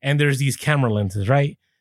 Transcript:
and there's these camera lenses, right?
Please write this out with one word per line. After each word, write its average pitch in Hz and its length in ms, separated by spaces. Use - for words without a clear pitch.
and 143 180
there's 143 200
these 135 180
camera 139 340
lenses, 101 380
right? 143 280